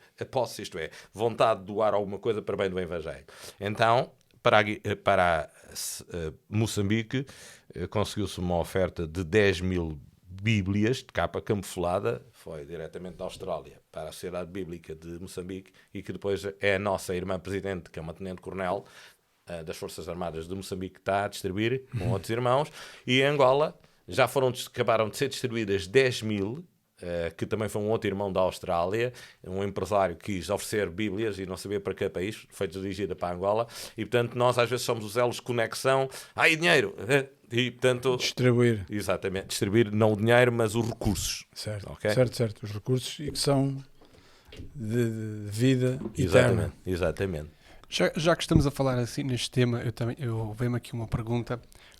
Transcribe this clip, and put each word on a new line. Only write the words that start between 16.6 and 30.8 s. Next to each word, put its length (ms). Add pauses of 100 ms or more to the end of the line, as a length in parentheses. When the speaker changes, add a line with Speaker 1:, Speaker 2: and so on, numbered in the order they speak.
Speaker 1:
a 40
nossa 360
irmã 240
presidente, 520
que 80
é 20
uma 120
tenente-coronel, 720 (640)
eh, 160
das 140
Forças 320
Armadas 380
de 80
Moçambique, 400
que 60
está 240
a 20
distribuir 560 (120)
com 100
Speaker 2:
Uhum. 80
Speaker 1:
outros 180
irmãos. 400 (340)
E 160
em 40
Angola 520 (300)
já 200
foram 240
dis-, 160
acabaram 420
de 80
ser 120
distribuídas 580
dez 360
mil, 420 (380)
eh, 320
que 120
também 200
foi 140
um 80
outro 180
irmão 240
da 100
Austrália, 720 (320)
um 200
empresário 520
que 180
quis 180
oferecer 380